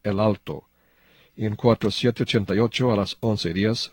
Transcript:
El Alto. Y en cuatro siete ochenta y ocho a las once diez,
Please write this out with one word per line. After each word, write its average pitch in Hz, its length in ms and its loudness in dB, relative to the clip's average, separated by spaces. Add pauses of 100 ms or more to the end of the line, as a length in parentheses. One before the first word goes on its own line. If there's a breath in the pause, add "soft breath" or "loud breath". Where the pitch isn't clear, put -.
El 101 160 -2
Alto. 104 460 -2 (680 soft breath)
Y 107 120 -4
en 107 80 -2
cuatro 113 340 2
siete 117 320 0
ochenta 104 320 0
y 98 60 2
ocho 120 320 2
a 110 40 4
las 101 240 -2
once 104 320 0
diez, 104 420 -2